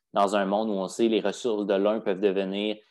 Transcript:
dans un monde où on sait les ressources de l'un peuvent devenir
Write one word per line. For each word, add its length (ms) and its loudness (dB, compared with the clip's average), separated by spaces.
dans 240 2
un 80 2
monde 240 0
où 60 -2
on 120 -4
sait 220 0
les 140 2
ressources 420 -2
de 80 0
l'un 280 2
peuvent 200 -2
devenir 560 0